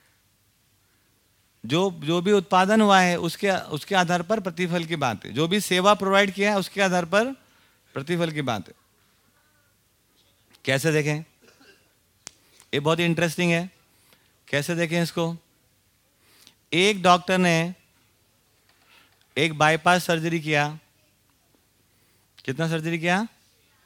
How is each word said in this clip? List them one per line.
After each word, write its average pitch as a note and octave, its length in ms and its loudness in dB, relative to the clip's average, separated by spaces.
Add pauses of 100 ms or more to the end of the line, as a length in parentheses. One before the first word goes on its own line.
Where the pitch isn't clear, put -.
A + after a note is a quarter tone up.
(1700)
जो, E3+ 380 -2
जो E3 160 0
भी F#3 120 0
उत्पादन F#3+ 480 4
हुआ G3+ 200 6
है, F3 180 2
उसके, F3 320 -2
उसके - 440 -4
आधार F3+ 280 2
पर G#3 180 -4
प्रतिफल F3 440 -4
की E3 120 -6
बात B2 280 -4
है। - 80 -12
जो D3 160 -2
भी G3+ 120 0
सेवा F#3 340 2
प्रोवाइड G3 400 2
किया G3+ 160 0
है, G3+ 80 0
उसके F#3+ 240 -4
आधार F3+ 220 2
पर G3 200 0 (720)
प्रतिफल E3 380 -4
की D3+ 100 -6
बात A#2 260 -6
है। - 60 -20 (1900)
कैसे C#3 280 0
देखें, D3+ 320 -2 (1500)
ये C#3+ 60 -2
बहुत D#3+ 200 0
इंटरेस्टिंग E3+ 520 0
है। E3+ 180 -2 (800)
कैसे C#3+ 260 -4
देखें E3+ 280 -2
इसको? E3+ 340 -4 (1400)
एक F#3+ 300 2
डॉक्टर F3+ 360 4
ने F3 360 2 (1600)
एक D3+ 220 -2
बाईपास D#3+ 460 2
सर्जरी E3 360 -2
किया। D3+ 380 -2 (1700)
कितना D3 240 -4
सर्जरी E3 300 -4
किया? F3+ 300 -2 (580)